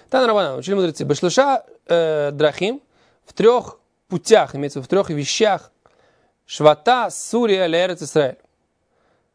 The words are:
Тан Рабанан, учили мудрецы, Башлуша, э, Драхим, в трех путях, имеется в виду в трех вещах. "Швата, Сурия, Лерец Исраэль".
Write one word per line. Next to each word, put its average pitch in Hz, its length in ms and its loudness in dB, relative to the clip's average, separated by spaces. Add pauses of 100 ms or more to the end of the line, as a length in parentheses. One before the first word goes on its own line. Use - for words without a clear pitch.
Тан 262 180 2
Рабанан, 185 320 0
учили 170 160 -4
мудрецы, 175 300 -2
Башлуша, 185 600 0 (220)
э, 156 460 0
Драхим, 151 480 -2 (460)
в - 80 -20
трех 226 440 0 (300)
путях, 180 460 2
имеется 139 260 -8
в - 20 -10
виду 123 40 -14
в - 20 -20
трех 151 220 0
вещах. 165 600 -2 (760)
"Швата, 196 640 2
Сурия, 208 560 -2
Лерец 170 360 -2
Исраэль". 143 360 -2 (960)